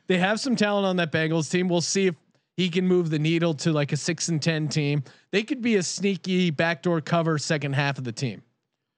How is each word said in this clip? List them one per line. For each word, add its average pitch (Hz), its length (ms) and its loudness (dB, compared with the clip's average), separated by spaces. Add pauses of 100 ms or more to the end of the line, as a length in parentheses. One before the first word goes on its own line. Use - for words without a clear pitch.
They 185 100 2
have 202 220 2
some 254 160 -2
talent 208 320 2
on 185 80 0
that 170 160 0
Bengals 160 400 0
team. 180 180 0
We'll 170 120 2
see 190 260 2
if 175 80 -2 (420)
he 185 120 0
can 185 180 0
move 180 220 4
the 156 100 0
needle 165 360 2
to, 165 180 0
like, 147 180 0
a 147 60 -2
six - 320 -4
and 156 120 0
ten 156 280 0
team. 143 340 0 (280)
They 208 120 2
could 262 180 -6
be 226 140 2
a 185 80 2
sneaky 185 640 0
backdoor 165 520 0
cover 165 360 0
second 143 360 -4
half 139 240 -2
of 135 60 -8
the 120 80 -6
team. 110 300 -6 (560)